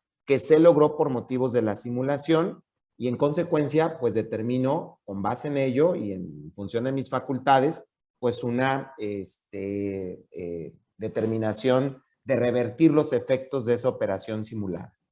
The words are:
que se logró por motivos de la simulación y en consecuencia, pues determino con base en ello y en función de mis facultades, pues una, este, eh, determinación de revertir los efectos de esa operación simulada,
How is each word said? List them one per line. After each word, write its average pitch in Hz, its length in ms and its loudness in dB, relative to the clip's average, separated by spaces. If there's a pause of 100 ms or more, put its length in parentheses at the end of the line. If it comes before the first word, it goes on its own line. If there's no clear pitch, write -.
(260)
que 135 140 2
se 156 200 6
logró 151 360 6
por 147 140 0
motivos 127 420 -2
de 120 100 2
la 107 140 0
simulación 139 880 -2 (340)
y 120 120 -2
en 120 80 -2
consecuencia, 156 840 0
pues 117 140 0
determino 123 880 -2
con 101 180 -8
base 120 280 -4
en 143 80 -2
ello 135 380 2
y 101 180 -6
en 80 400 -12
función 107 320 -6
de 131 80 -2
mis 135 160 -6
facultades, 135 760 2 (360)
pues 123 240 -2
una, 131 540 -2
este, 98 1300 -8
eh, 85 400 -10 (260)
determinación 113 1000 0 (260)
de 135 140 -2
revertir 120 540 2
los 151 200 2
efectos 131 540 -2
de 120 80 2
esa 117 160 0
operación 107 560 -4
simulada, 98 520 -8 (140)